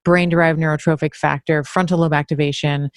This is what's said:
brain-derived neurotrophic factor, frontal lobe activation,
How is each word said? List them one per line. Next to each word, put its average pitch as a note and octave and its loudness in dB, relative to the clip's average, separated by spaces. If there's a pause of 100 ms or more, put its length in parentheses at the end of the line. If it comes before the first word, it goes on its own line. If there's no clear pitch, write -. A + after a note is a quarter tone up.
brain-derived E3+ 2
neurotrophic D#3 -2
factor, D3 -2
frontal F3+ 0
lobe D#3+ 0
activation, C#3+ -2